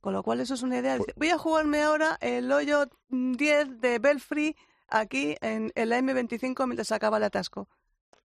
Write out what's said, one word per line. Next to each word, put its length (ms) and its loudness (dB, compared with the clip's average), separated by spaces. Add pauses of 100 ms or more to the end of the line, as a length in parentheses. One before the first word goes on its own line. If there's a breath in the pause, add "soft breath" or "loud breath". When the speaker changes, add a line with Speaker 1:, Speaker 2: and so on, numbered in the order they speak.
Speaker 1:
Con 120 -4
lo 100 -2
cual 160 0
eso 140 -4
es 80 -4
una 160 -2
idea. 200 0
Speaker 2:
Pues 100 -2
Speaker 1:
Dice, 120 -12
"Voy 100 2
a 80 4
jugarme 440 2
ahora 400 2
el 300 -2
hoyo, 340 2 (240)
mm, 240 0
diez 480 2
de 180 2
Belfry 560 0 (320 soft breath)
aquí 540 0
en, 340 -4
en 140 0
la 80 2
M 160 0
veinticinco 540 -2
mientras 200 -4
se 80 0
acaba 220 0
el 60 2
atasco". 440 -4 (580)